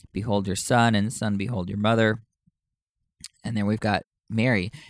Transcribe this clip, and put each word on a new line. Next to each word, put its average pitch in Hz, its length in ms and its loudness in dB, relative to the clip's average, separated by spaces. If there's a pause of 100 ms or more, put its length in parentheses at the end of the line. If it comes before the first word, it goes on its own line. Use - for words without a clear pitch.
(120)
behold 101 360 -2
your 92 80 -2
son," 117 400 2
and 104 180 0
"Son, 104 240 -2
behold 98 320 -4
your 101 80 -6
mother." 110 460 2 (1200)
And 117 140 -6
then 101 80 0
we've 107 140 0
got 104 240 -2 (260)
Mary. 110 420 0 (180)